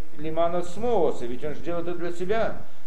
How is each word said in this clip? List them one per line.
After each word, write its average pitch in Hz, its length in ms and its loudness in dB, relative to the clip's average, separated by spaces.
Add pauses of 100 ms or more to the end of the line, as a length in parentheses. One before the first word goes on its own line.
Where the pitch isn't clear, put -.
(160)
лимана 165 460 0
смооса, 185 600 0
ведь 123 180 0
он 151 120 0
же 123 40 0
делает 170 300 0
это 175 80 0
для 170 160 0
себя. 185 480 0 (260)